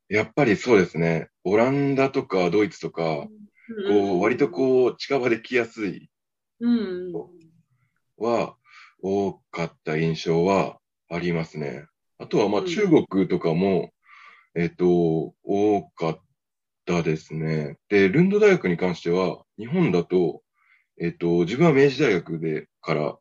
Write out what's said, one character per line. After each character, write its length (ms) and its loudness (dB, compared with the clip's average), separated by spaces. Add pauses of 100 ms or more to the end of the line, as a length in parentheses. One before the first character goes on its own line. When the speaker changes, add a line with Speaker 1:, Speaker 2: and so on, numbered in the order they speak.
Speaker 1:
や 160 0
っ 100 -12
ぱ 120 2
り 100 4
そ 200 2
う 20 8
で 80 4
す 120 -8
ね。 320 -2 (140)
オ 140 2
ラ 120 4
ン 260 0
ダ 140 2
と 160 -4
か 240 0
ド 140 2
イ 60 -2
ツ 100 -18
と 120 -10
か、 120 -6
Speaker 2:
う 40 -2
ん。 20 0
う 80 -2
ん 40 -8
う 20 -12
ん 40 -12
う 0 -
ん 760 -2
う 20 0
ん。 40 -2
Speaker 1:
こ 100 0
う、 20 0
割 160 0
と 120 0
こ 380 2
う、 100 -4
近 220 -4
場 100 -2
で 120 -2
来 140 -6
や 100 0
す 220 -8
い 220 -12 (500)
Speaker 2:
う 100 -2
ん 80 2
う 40 -4 (300)
ん 40 -10
う 40 -10 (1040)
ん。 20 -4
Speaker 1:
は、 320 -4 (460)
多 320 -2 (160)
か 140 -8
っ 100 -8 (100)
た 140 -4
印 280 -2
象 200 2
は 320 0 (320)
あ 80 -8
り 160 -4
ま 100 -4
す 140 -14
ね。 280 -10 (340)
あ 80 -16
と 100 -2
は、 120 2
ま 100 0
あ、 20 0
Speaker 2:
う 40 -6
ん。 20 -4
Speaker 1:
中 200 0
国 400 2
と 120 0
か 160 0
も、 360 0 (640)
え 120 -2
っ 40 -4
と、 640 0 (100)
多 520 0
か 140 -4
っ 120 -8 (640)
た 160 0
で 160 -2
す 160 -18
ね。 460 -6 (100)
で、 200 4
ル 120 4
ン 80 4
ド 100 0
大 120 6
学 160 0
に 100 0
関 160 -2
し 80 -10
て 80 -4
は、 340 -2 (140)
日 80 -12
本 260 0
だ 120 2
と、 400 -2 (560)
え 80 -4
っ 60 -4
と、 320 0
自 120 -4
分 80 4
は 80 4
明 160 6
治 100 -4
大 140 2
学 240 -4
で、 300 -6 (160)
か 120 -4
ら、 260 -4